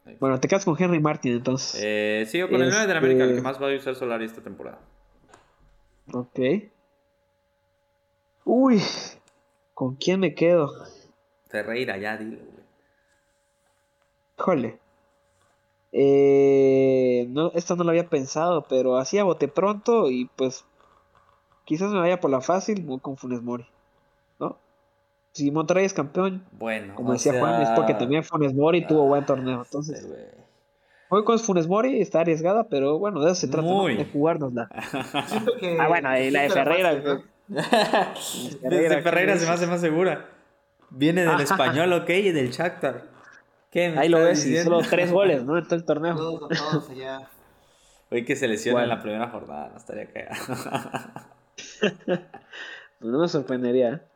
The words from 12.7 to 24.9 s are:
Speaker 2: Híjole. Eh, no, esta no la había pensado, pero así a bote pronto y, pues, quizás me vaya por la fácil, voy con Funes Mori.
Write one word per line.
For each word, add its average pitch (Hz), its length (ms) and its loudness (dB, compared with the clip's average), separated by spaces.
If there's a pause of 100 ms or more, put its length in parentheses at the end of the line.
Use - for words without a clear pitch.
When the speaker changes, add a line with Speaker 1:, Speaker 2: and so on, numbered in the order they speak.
Speaker 2:
Híjole. 120 420 -2 (1120)
Eh, 135 1400 4
no, 151 240 -2
esta 175 240 -2
no 175 80 0
la 170 60 2
había 170 180 2
pensado, 156 600 -2
pero 127 280 2
así 131 220 0
a 202 60 2
bote 175 240 0
pronto 208 640 0
y, 127 160 -2 (100)
pues, 131 280 -4 (1000)
quizás 180 280 -2
me 202 60 0
vaya 180 220 2
por 160 100 0
la 131 100 2
fácil, 185 420 0
voy 131 180 -8
con 139 160 -10
Funes 123 260 -8
Mori. 120 240 -8 (1700)